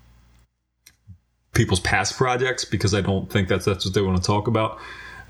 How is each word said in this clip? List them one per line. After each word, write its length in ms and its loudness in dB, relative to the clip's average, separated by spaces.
people's 260 2
past 360 0
projects 480 0
because 300 0
I 60 2
don't 300 -2
think 180 0
that's, 160 0
that's 200 0
what 100 -4
they 60 4
wanna 200 2
talk 260 0
about. 320 0